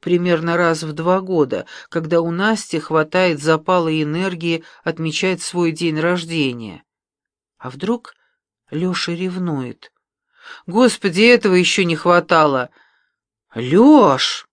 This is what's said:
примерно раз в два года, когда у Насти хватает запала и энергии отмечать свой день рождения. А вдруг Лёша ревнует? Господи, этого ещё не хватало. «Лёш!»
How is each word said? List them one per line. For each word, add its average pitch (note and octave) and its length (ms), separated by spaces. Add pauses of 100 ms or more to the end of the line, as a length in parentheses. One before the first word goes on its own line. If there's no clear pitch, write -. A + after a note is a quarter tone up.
примерно F3 560
раз E3 280
в D#3 80
два E3+ 280
года, D3+ 460 (220)
когда E3 320
у E3 100
Насти G3+ 480
хватает D#3+ 640
запала D#3+ 460
и D#3 160
энергии E3 580 (220)
отмечать E3 580
свой F3 300
день D#3+ 260
рождения. D#3 880 (800)
А B2+ 80
вдруг F#3 440 (560)
Лёша F3 420
ревнует? E3+ 800 (760)
Господи, G3+ 560
этого A#3 320
ещё F3+ 300
не E3+ 120
хватало. D#3+ 760 (840)
«Лёш!» E3+ 1000